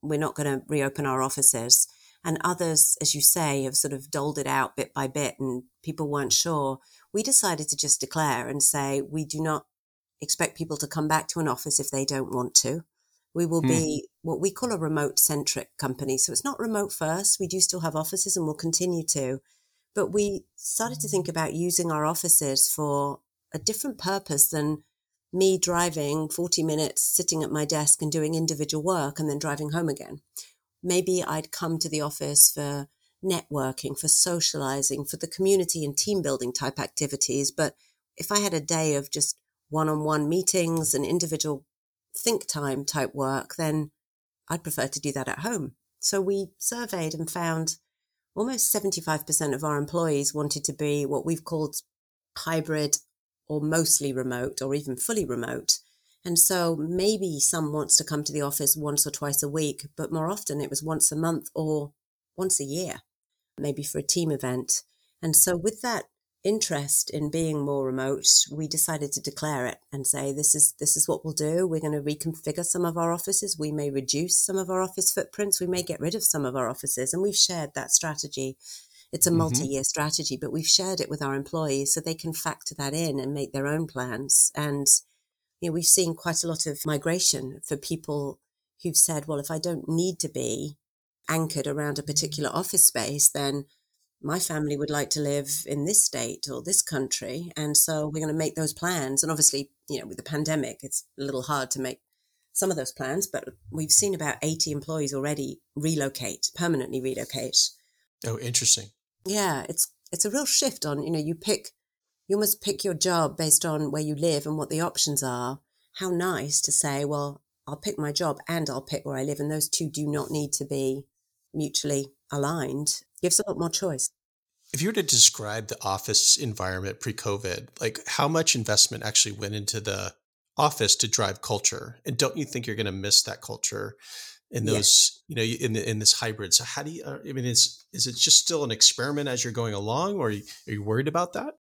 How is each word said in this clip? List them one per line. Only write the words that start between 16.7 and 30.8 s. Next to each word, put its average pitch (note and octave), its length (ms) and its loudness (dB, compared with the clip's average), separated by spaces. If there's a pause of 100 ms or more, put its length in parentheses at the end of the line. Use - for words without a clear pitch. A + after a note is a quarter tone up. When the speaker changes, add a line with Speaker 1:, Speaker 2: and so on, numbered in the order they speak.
Speaker 1:
first. E3+ 480 0
We F#3+ 80 -2
do F#3 140 -2
still F#3 200 2
have D#3+ 140 -2
offices E3+ 400 -2
and E3+ 120 0
we'll D3+ 80 0
continue E3 540 0
to. C3 340 -2 (520)
But G#3 140 0
we G3+ 360 -2 (120)
started A#3+ 440 -4
to - 80 -4
think F#3 180 0
about E3 280 -2
using E3+ 360 0
our D3+ 140 0
offices D#3 640 2
for C#3+ 520 0 (340)
a D#3+ 40 -4
different A3 380 -2
purpose F#3+ 520 2
than D3+ 360 -2 (480)
me F#3+ 240 6
driving D#3+ 720 0
forty E3+ 340 0
minutes, D#3 400 0
sitting - 400 0
at - 80 -2
my D3+ 140 0
desk D3+ 380 2
and D3+ 100 -2
doing D#3 220 0
individual D#3 500 -2
work D#3+ 340 0
and D#3+ 120 -2
then D3 80 -2
driving D3 320 -4
home E3 180 0
again. - 320 -8 (640)